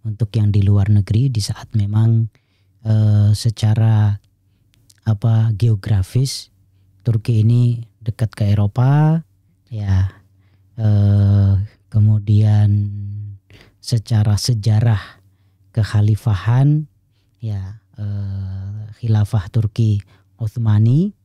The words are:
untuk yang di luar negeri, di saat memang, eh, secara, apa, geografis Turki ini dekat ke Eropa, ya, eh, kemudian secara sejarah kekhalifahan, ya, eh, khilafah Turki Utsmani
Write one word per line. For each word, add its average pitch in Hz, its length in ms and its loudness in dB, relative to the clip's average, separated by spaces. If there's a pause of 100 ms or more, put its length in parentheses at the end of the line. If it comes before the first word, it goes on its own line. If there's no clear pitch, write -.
untuk 107 320 -4
yang 104 160 0
di 101 80 2
luar 101 240 2
negeri, 107 400 2
di 110 160 -4
saat - 320 -10
memang, 110 560 0 (560)
eh, 107 480 2
secara, 107 800 0 (880)
apa, 113 560 0
geografis 113 880 -2 (560)
Turki 110 400 -2
ini 120 400 2 (160)
dekat 107 320 -6
ke 104 240 -4
Eropa, 139 640 0 (480)
ya, 98 480 -2 (640)
eh, 101 760 4 (360)
kemudian 104 1040 2 (880)
secara 104 560 -2
sejarah 107 680 0 (680)
kekhalifahan, 110 1120 0 (560)
ya, 101 400 -10 (160)
eh, 98 800 -8 (240)
khilafah 107 480 0
Turki 104 540 0 (340)
Utsmani 117 880 0